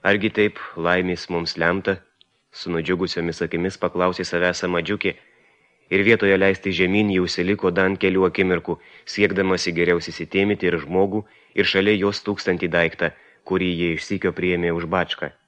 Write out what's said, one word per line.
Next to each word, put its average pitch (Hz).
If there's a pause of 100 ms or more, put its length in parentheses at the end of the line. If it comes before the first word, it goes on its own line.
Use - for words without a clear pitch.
„Argi 101
taip - (180)
laimės 90
mums 85
lemta?“ 92 (520)
su -
nudžiugusiomis 85
akimis 87
paklausė 90
savęs 90
Samadžiukė 90 (800)
ir 95
vietoje 101
leisti 95
žemyn 95
jau 90
užsiliko 92
dan 95
kelių 95
akimirkų, 90 (260)
siekdamasi 92
geriau 85
įsitėmyti 92
ir 85
žmogų, 95 (320)
ir 101
šalia 101
jos 101
stūkstantį 92
daiktą, 85 (320)
kurį 92
jie 85
iš 80
sykio 95
priėmė 87
už 85
bačką. 85 (180)